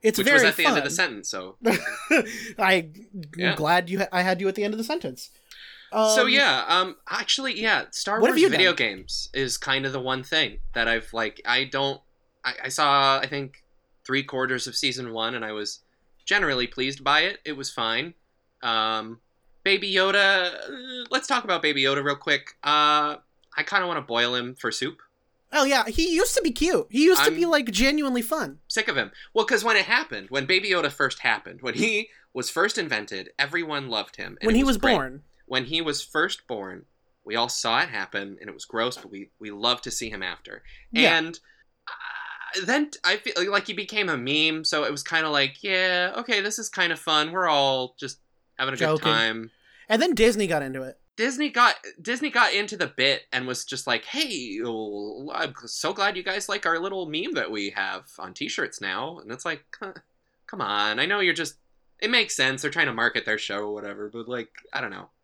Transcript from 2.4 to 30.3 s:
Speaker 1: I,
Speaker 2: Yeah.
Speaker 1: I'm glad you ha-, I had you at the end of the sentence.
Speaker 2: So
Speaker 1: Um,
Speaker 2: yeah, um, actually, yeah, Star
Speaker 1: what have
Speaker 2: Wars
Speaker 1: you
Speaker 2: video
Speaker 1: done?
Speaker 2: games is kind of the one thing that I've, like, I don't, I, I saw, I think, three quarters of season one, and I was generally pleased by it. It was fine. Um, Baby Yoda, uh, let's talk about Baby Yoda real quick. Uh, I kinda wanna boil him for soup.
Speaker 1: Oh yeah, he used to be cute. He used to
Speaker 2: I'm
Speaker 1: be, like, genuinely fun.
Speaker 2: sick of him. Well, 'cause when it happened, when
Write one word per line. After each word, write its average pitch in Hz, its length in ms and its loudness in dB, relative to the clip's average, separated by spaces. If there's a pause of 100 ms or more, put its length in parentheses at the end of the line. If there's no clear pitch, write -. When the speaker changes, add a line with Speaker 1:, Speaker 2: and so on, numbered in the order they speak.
Speaker 1:
I, 185 300 4 (480)
Speaker 2:
Yeah. 180 140 2
Speaker 1:
I'm 202 40 0
glad 170 340 4
you 185 100 -2
ha-, 190 120 0
I 180 120 2
had 185 180 2
you 190 80 2
at 190 60 -4
the 208 100 -2
end 208 80 -2
of 214 40 -6
the 226 60 -4
sentence. 226 460 -6 (640)
Speaker 2:
So 220 300 6
Speaker 1:
Um, 254 60 4
Speaker 2:
yeah, 247 400 6
um, 180 260 4 (140)
actually, 240 520 -2
yeah, 208 300 2
Star - 300 -2
Speaker 1:
what 226 60 6
have 277 80 4
Speaker 2:
Wars 320 80 6
Speaker 1:
you 185 60 6
Speaker 2:
video 180 220 6
Speaker 1:
done? 165 60 2
Speaker 2:
games 101 560 -4
is 131 240 -2
kind 135 280 -2
of 135 60 -2
the 135 80 -4
one 127 240 -2
thing 151 360 -2 (140)
that 113 140 2
I've, 113 260 0
like, 113 320 -4
I 127 200 2
don't, 139 340 -2 (460)
I, 123 80 -2 (120)
I 131 40 -4
saw, 139 500 4
I 135 80 -2
think, 139 360 -8 (420)
three 135 180 -2
quarters 131 440 -2
of 120 80 -8
season 127 360 -2
one, 113 240 -2
and 117 80 -6
I 107 80 -8
was 104 280 -8 (460)
generally 151 400 2
pleased 135 380 -4
by 143 180 4
it. 190 220 -2
It 151 140 -8
was 135 120 -8
fine. 123 440 -2 (500)
Um, 110 560 -2 (440)
Baby 196 300 0
Yoda, 190 640 4
uh, 254 560 -12
let's 254 160 -2
talk 247 160 0
about 175 180 0
Baby 143 220 2
Yoda 139 200 2
real 143 120 0
quick. 139 480 -2
Uh, 147 540 4 (400)
I 151 80 -2
kinda 190 200 0
wanna 165 160 -2
boil 120 320 2
him 123 220 -4
for 117 160 -4
soup. - 300 -6 (500)
Speaker 1:
Oh 277 140 4
yeah, 269 240 4
he 330 260 2
used - 200 2
to 494 60 2
be 330 100 2
cute. - 380 2
He 262 140 2
used 359 220 8
to - 60 6
Speaker 2:
I'm 160 40 -2
Speaker 1:
be, 339 100 0
like, 294 240 2
genuinely 262 520 2
fun. 233 380 -4 (100)
Speaker 2:
sick 220 180 -2
of - 80 -2
him. 120 160 -2 (220)
Well, 220 120 2
'cause 220 200 2
when 226 100 4
it 196 120 4
happened, 185 420 -2
when 135 160 -2